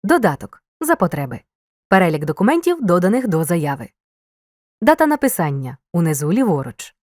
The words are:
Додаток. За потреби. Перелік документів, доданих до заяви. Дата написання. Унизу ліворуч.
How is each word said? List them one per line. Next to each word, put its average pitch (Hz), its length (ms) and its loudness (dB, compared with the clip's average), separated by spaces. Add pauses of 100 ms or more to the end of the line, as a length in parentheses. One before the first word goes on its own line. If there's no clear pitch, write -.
Додаток. 202 600 0 (180)
За 311 140 0
потреби. 147 440 -4 (520)
Перелік 165 340 2
документів, 311 560 0
доданих 196 460 2
до 160 160 0
заяви. 143 460 -4 (920)
Дата 311 240 4
написання. 151 720 -2 (160)
Унизу 156 400 0
ліворуч. 170 680 -2